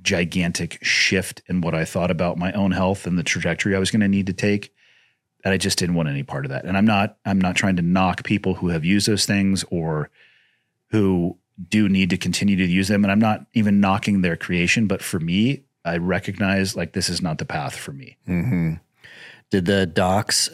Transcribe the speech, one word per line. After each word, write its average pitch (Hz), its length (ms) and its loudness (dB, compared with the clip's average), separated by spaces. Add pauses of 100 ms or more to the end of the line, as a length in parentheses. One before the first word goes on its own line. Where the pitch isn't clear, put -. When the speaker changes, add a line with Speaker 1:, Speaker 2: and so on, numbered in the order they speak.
Speaker 1:
gigantic 87 800 -4
shift - 680 -2
in 92 140 -2
what 82 140 -2
I 80 80 0
thought 87 280 -2
about 85 260 -2
my 90 160 -4
own 98 180 0
health 92 340 -2
and 90 120 0
the 85 60 -2
trajectory 85 520 -2
I 95 40 2
was 95 120 0
gonna 107 160 2
need 98 200 2
to 95 60 -2
take. 104 400 -2 (680)
And 95 100 0
I 95 40 0
just 92 200 -2
didn't 87 180 0
want 80 140 0
any 69 140 -4
part 69 220 -8
of 67 60 -8
that. 65 140 -8
And 95 120 -2
I'm 101 80 4
not, 104 400 2
I'm 98 140 2
not 90 160 2
trying 95 220 0
to 90 40 0
knock 90 420 2
people 98 320 0
who 90 140 -2
have 82 160 -2
used 101 220 2
those 104 180 2
things 98 440 0
or 80 400 -2 (840)
who 95 460 2 (320)
do 107 200 4
need 95 200 4
to 92 80 2
continue 95 400 0
to 92 80 2
use 92 220 2
them. 104 160 4
And 98 80 4
I'm 104 80 4
not 110 340 2
even 104 260 4
knocking 101 420 2
their 87 160 2
creation, 90 500 0
but 95 140 -2
for - 180 -4
me, 101 440 0 (220)
I 85 120 -2
recognize, 95 800 0
like, 85 180 -6
this 92 160 -2
is 85 120 -4
not 80 160 -4
the 78 80 -6
path 69 300 -6
for - 180 -14
me. - 240 -20 (100)
Speaker 2:
Mm-hmm. 87 460 0 (760)
Did 95 160 2
the 98 200 2
docs 92 680 0